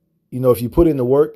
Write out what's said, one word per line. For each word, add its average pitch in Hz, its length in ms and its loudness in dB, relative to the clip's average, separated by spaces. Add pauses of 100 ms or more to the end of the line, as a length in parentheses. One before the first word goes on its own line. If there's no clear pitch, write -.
(300)
you 127 80 -12
know, 127 140 2
if 110 100 -4
you 120 60 -4
put 170 180 2
in 156 100 -2
the 127 80 -4
work, 143 320 0